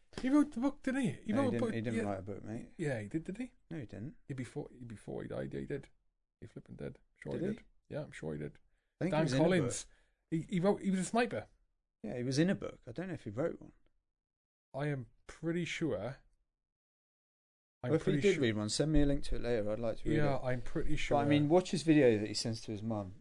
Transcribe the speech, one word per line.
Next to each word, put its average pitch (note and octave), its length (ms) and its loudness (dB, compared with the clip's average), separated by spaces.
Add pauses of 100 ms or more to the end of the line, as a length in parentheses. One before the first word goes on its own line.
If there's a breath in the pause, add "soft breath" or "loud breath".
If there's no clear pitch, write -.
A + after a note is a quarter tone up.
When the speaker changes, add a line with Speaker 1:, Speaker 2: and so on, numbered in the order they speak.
(220)
Speaker 1:
He B3+ 80 0
wrote D4 240 4
the A#3 80 -4
book, C#4 220 -2
didn't C4 180 0
he? D#3 240 0
He G#3+ 80 -2
Speaker 2:
No, C4+ 80 2
he - 0 -
Speaker 1:
wrote C4+ 60 2
a A#3+ 40 2
Speaker 2:
didn't, A#3 140 -2
Speaker 1:
book. - 100 -2
Speaker 2:
he A2+ 60 -2
didn't A2+ 180 -2
Speaker 1:
Yeah. G#2+ 60 0
Speaker 2:
write G2 140 -2
a - 20 -8
book, G2 240 -10
mate. A2 320 -10
Speaker 1:
Yeah, C#3 240 -4
he G#2 60 -8
did, D#3+ 180 -6
did G3 120 -8
he? B3 140 -10 (180)
Speaker 2:
No, E3 100 -10
he A#2+ 60 -10
didn't. G#2 300 -12 (140)
Speaker 1:
Yeah, C#3 80 -8
before, C3+ 320 -10 (180)
before - 340 -10
he - 60 -10
died, - 260 -6
yeah, - 60 -6
he - 60 -6
did. - 220 -8 (520)
He - 80 -18
flipping - 300 -18
did. C#2+ 200 -10 (260)
Sure C#3+ 100 -8
Speaker 2:
Did C3+ 80 -4
Speaker 1:
he - 60 -2
Speaker 2:
he? - 80 -2
Speaker 1:
did. - 80 -16 (260)
Yeah, - 140 -6
I'm - 100 -14
sure D#3 200 -8
he D3 60 -8
did. D3 140 -10 (480)
Speaker 2:
I - 20 0
think F#3+ 100 0
he D3+ 40 2
Speaker 1:
Dan D#3+ 80 4
Speaker 2:
was B2+ 80 0
in C3+ 60 2
a D#3 40 6
book. E3+ 140 6
Speaker 1:
Collins. - 280 -2 (460)
He, D#3+ 180 -2
he F#3 120 0
wrote. G3 200 2
He F#3+ 100 0
was F#3 100 0
a - 40 -2
sniper. A3 400 -2 (580)
Speaker 2:
Yeah, - 140 -6
he B2 60 -4
was C3 160 0
in E3+ 100 4
a G3+ 60 2
book. - 320 -8
I A#2 60 -14
don't F#3 160 -8
know F3 60 -8
if - 100 -14
he A#2 40 -6
wrote B2+ 320 -4
one. - 120 -18 (1000)
Speaker 1:
I C#3+ 140 -4
am C3+ 200 -4 (200)
pretty E3 380 -2
sure. C3 520 -4 (1700)
I'm B2 80 -4
Speaker 2:
Well, A#2+ 60 4
if A#2+ 60 0
he - 100 2
Speaker 1:
pretty C#3+ 80 2
Speaker 2:
did G3+ 140 6
Speaker 1:
sure. D3+ 80 0
Speaker 2:
read A2 120 2
one, G#2+ 140 -2
send D3+ 240 0
me D3 80 8
a D3 40 8
link C#3+ 200 2
to B2 100 2
it A#2 60 0
later. A2+ 300 0
I'd A2 80 -2
like A2+ 180 -2
to - 120 -4
read D3+ 60 4
Speaker 1:
Yeah, C#3+ 220 4
Speaker 2:
it. - 80 -2
Speaker 1:
I'm B2+ 160 0
pretty - 340 4
sure. - 220 2
Speaker 2:
But C#3+ 80 2
I - 20 -
mean, D3 220 4
watch F3+ 220 6
his D3 120 -2
video D3 340 8
that G#2 120 0
he G#2 40 -6
sends A2+ 280 -4
to - 100 -10
his G2+ 100 -6
mum G#2 400 -4